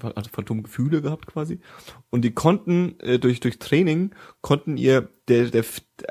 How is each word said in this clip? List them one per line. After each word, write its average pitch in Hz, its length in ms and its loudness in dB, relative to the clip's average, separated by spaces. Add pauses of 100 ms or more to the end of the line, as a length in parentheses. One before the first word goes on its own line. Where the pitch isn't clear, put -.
hatte 110 280 -10
Phantomgefühle 123 720 -4
gehabt 151 240 -8
quasi. 160 340 -8 (500)
Und 120 120 0
die 117 100 0
konnten, 180 680 0
äh, 123 180 0
durch, 123 220 0
durch - 180 -2
Training 170 560 0 (260)
konnten 143 360 0
ihr 131 320 4 (200)
der, 120 220 4
der 113 100 2
F-, - 220 -8 (280)